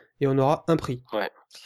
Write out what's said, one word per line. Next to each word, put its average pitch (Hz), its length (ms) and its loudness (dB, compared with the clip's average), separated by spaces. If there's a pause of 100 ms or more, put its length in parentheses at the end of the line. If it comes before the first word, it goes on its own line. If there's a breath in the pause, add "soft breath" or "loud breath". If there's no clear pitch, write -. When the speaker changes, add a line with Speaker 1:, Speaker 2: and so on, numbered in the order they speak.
(200 soft breath)
Speaker 1:
et 143 60 2
on 135 100 2
aura 139 320 2
un 165 80 4
prix. 127 260 -6 (120)
Speaker 2:
Ouais. 101 160 -4 (360 loud breath)